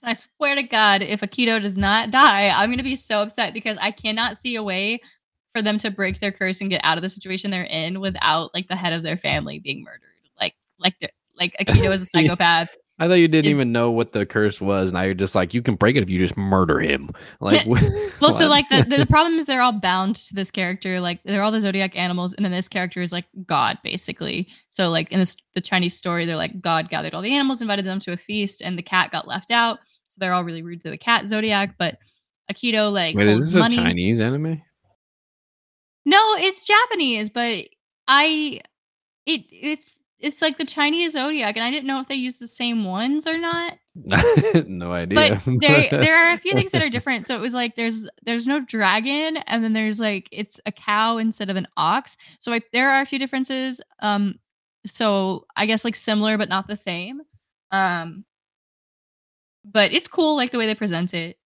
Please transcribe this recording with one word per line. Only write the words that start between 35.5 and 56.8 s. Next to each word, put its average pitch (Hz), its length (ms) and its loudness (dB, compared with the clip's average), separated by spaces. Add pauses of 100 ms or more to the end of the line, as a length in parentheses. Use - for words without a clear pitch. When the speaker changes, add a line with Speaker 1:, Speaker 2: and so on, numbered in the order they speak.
Speaker 1:
No, 427 340 6
it's 381 280 0
Japanese, 349 640 2
but 233 360 -4 (420)
I, 302 520 2 (680)
it, 311 240 -2
it's, - 460 -8 (220)
it's 294 240 -6
like 311 160 0
the 320 60 -4
Chinese 311 480 0
Zodiac, 262 440 -2
and 226 80 -2
I 247 60 -2
didn't 277 160 -4
know 269 140 -2
if 262 80 -10
they 277 60 -6
used 254 260 -6
the 240 60 -14
same 233 380 -4
ones 240 420 -2
or 320 120 -2
not. 339 400 -4 (180)
Speaker 2:
<laughs> 440 720 2
No 87 260 -4
idea. 185 520 4
Speaker 1:
But 127 160 0
there, 285 280 6
Speaker 2:
<laughs> - 20 -2
Speaker 1:
there 311 260 4
are 339 180 4
a 339 40 -4
few 392 140 -2
things 381 200 0
that 330 100 0
are 294 80 0
different. 240 360 -4
So 254 80 -4
it 214 60 -6
was 240 140 -4
like, 240 220 -4
there's, 226 300 -4 (160)
there's 233 240 -4
no 285 140 0
dragon, 254 800 0
and - 260 -2
then 220 80 0
there's, 214 280 0
like, 208 320 -2
it's - 340 -10
a 214 60 -6
cow 220 460 -2
instead 220 320 -4
of 190 60 -2
an 185 100 -4 (100)
ox. 175 400 0 (220)
So, - 120 -8
like, 233 220 -4
there 262 180 2
are 269 120 4
a 277 40 -4
few 269 120 -6
differences. 262 640 -4 (200)
Um, 202 380 -2 (480)
so 196 600 -2 (100)
I 214 100 0
guess, 220 180 0
like, 233 120 -4
similar, 214 420 0
but 208 100 -2
not 190 200 -2
the 208 80 -8
same. 196 460 -8 (480)